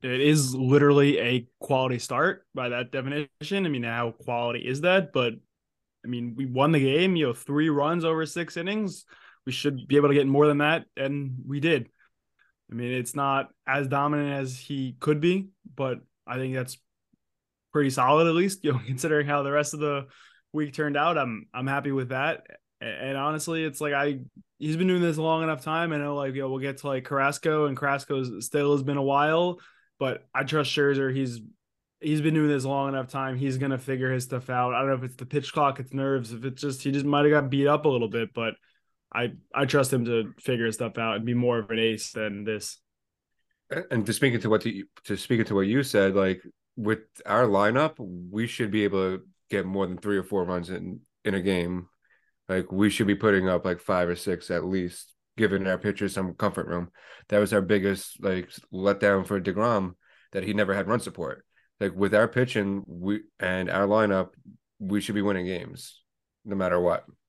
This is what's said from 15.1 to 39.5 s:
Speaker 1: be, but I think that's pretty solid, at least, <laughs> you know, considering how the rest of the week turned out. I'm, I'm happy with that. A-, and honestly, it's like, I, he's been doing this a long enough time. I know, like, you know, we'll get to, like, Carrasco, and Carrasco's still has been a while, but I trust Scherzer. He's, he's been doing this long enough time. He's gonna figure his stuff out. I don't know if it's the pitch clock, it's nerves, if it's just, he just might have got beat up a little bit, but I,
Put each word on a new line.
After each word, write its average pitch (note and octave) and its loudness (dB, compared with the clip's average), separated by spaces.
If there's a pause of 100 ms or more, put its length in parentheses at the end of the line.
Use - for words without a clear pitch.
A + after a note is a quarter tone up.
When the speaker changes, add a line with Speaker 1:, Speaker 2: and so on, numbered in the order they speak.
Speaker 1:
be, F#3 0 (260)
but C3 -4 (300)
I B2 -8
think C3 -4
that's B2+ -6 (920)
pretty C#3+ 4
solid, C#3 6
at E3 2
least, F#3+ 0
<laughs> - -
you C#3+ 2
know, B2+ -2
considering D3 0
how C#3+ 0
the C#3 -4
rest D3 0
of D3+ -8
the C#3+ -2 (460)
week D3+ -4
turned D3 -2
out. D#3+ 2
I'm, A#2 -4
I'm B2+ -6
happy C#3 -2
with C3 -2
that. C#3 -4 (340)
A-, - -12
and A#2 -6
honestly, D#3 -4
it's D3+ -6
like, D3 -2
I, C#3 0 (380)
he's D3+ -4
been F3+ 2
doing F3+ 4
this E3+ 2
a D#3 -4
long D#3+ 2
enough D#3 -2
time. D#3+ -2
I D3+ -2
know, D3 -4
like, C#3 -4
you C#3 -4
know, C3+ -4
we'll C3+ -4
get C3+ -6
to, - -10
like, C3 -4
Carrasco, D3 0
and C#3 -2
Carrasco's C3+ -4
still C#3+ 0
has C#3+ 2
been C#3+ -2
a C#3+ 0
while, D#3 2 (400)
but C3 -4
I C3+ 0
trust C#3 0
Scherzer. C#3 2
He's, B2+ -4 (580)
he's D#3 -2
been D#3 2
doing D3+ 4
this C#3 0
long C3+ 0
enough C3 -4
time. C3 -4
He's C3 -2
gonna C3+ -2
figure C3 -2
his B2+ 0
stuff B2+ -6
out. B2 0
I A#2+ 0
don't C3+ 2
know C3+ 4
if B2 -4
it's B2+ -10
the B2 -14
pitch C#3+ -4
clock, C#3 2
it's B2+ -12
nerves, C3+ -2
if A#2 -12
it's C3 -8
just, C3+ -6
he C#3 0
just C#3 0
might C#3+ 4
have D3 8
got C#3+ 2
beat C#3 2
up D3 4
a - 6
little B2 2
bit, A2 -4
but A2+ -4 (580)
I, A#2 -2 (200)